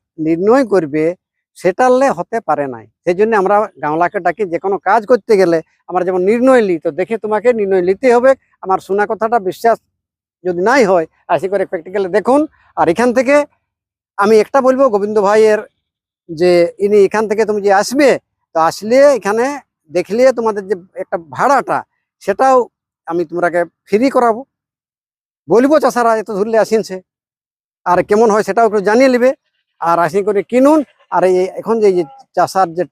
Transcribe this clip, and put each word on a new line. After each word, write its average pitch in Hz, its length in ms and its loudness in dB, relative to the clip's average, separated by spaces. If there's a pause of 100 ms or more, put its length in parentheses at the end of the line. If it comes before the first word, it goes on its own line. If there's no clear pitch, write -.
(180)
নির্ণয় 180 460 2
করবে, 165 500 -2 (400)
সেটারলে 254 560 0
হতে 180 300 -6
পারে 147 260 -4
নাই। 117 200 -14 (180)
সেই 180 100 0
জন্য 214 220 0
আমরা 202 320 0 (140)
গাঁওলাকে 165 380 -2
ডাকি, 175 240 -2
যে 170 140 -4
কোনো 196 200 -4
কাজ 208 280 0
করতে 226 300 2
গেলে 170 260 2 (240)
আমরা 180 180 -4
যেমন 185 160 -2
নির্ণয় 240 420 2
নিই, 180 160 -2
তো 165 120 -4
দেখে 185 280 -6
তোমাকে 214 340 -2
নির্ণয় 196 300 0
নিতে 196 320 0
হবে। 254 200 4 (260)
আমার 190 180 -2
শোনা 202 280 -4
কথাটা 220 320 -2
বিশ্বাস 208 400 -2 (680)
যদি 175 180 -4
নাই 240 220 2
হয়, 180 220 2 (220)
আসি 175 200 -2
করে 190 180 -2
প্র্যাকটিক্যালে 185 420 -6
দেখুন। 233 380 0 (300)
আর 160 120 0
এখান 220 260 0
থেকে 269 300 0 (720)
আমি 214 220 2
একটা 214 220 0
বলবো 262 280 2
গোবিন্দ 208 320 -2
ভাইয়ের, 214 380 2 (720)
যে 170 500 2
ইনি 202 260 2
এখান 208 240 -2
থেকে 208 180 -2
তুমি 208 160 -4
যে 196 100 2
আসবে, 214 460 2 (360)
তো 165 60 0
আসলে 240 540 2
এখানে 226 440 -2 (320)
দেখলে 208 420 0
তোমাদের 220 360 -4
যে 208 60 -4 (200)
একটা 180 240 -8
ভাড়াটা, 165 640 -2 (380)
সেটাও 254 460 0 (380)
আমি 170 180 -4
তোমরাকে 170 400 -2
ফ্রি 214 460 -4
করাবো। 240 340 0 (1040)
বলবো, 269 320 2
"চাষারা 233 360 0
এত 220 140 -8
ধরলে 220 280 -2
আসিনছে, 196 440 -2 (840)
আর 180 180 2
কেমন 220 280 2
হয় 208 120 2
সেটাও 226 240 0
একটু 208 140 -2
জানিয়ে 220 280 2
নেবে।" 247 220 2 (480)
আর 170 200 0
আসি 170 240 0
করে 202 200 -2
কিনুন। 269 420 2 (260)
আর 180 140 0
এই 185 220 2
এখন 185 340 -4
যে, 208 60 2
এই 190 60 4
যে 180 120 0 (300)
চাষার 175 400 0
যে 170 180 -4